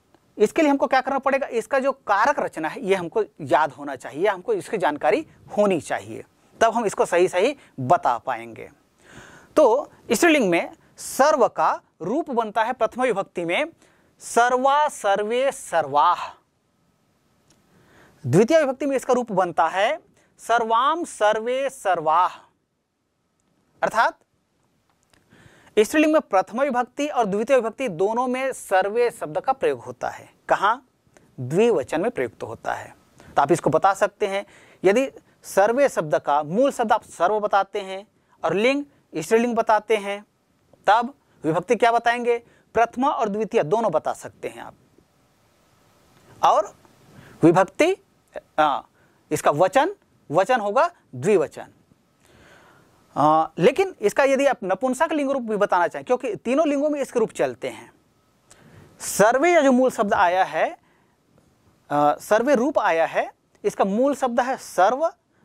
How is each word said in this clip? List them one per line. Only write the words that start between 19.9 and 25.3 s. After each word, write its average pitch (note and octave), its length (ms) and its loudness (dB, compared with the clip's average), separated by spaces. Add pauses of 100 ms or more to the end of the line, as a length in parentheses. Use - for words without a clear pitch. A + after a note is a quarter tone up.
सर्वाम, A#3+ 680 0
सर्वे, A3+ 640 -2
सर्वाः। E3+ 600 0 (1500)
अर्थात A3+ 360 0 (1600)